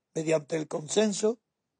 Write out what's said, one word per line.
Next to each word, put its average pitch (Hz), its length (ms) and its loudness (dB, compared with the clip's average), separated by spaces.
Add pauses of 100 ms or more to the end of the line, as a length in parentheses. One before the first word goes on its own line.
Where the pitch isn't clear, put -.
(140)
mediante 160 420 0
el 151 100 -4
consenso 208 720 0 (420)